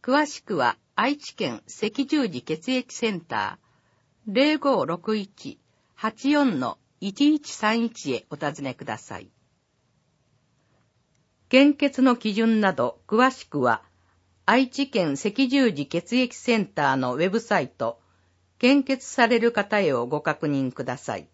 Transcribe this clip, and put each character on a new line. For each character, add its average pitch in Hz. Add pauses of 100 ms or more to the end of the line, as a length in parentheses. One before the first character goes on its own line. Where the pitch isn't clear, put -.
詳 285
し -
く -
は 123 (180)
愛 269
知 -
県 127
赤 220
十 277
字 139
血 160
液 254
セ 220
ン 180
タ 104 (680)
ー、 202
零 294
五 233
六 175
一 - (380)
八 220
四 277
の 123 (220)
一 277
一 294
三 226
一 156
へ -
お 151
尋 147
ね 131
く -
だ 110
さ -
い。 - (2250)
献 285
血 277
の 254
基 220
準 220
な 190
ど -
詳 247
し -
く 143
は、 117 (600)
愛 254
知 277
県 170
赤 208
十 254
字 143
血 170
液 247
セ 233
ン 202
タ 143
ー 131
の 127
ウ -
ェ 175
ブ 220
サ 190
イ 123
ト、 117 (600)
献 269
血 269
さ 233
れ 233
る 233
方 208
へ 165
を 120
ご 147
確 156
認 135
く 131
だ 123
さ 107
い。 82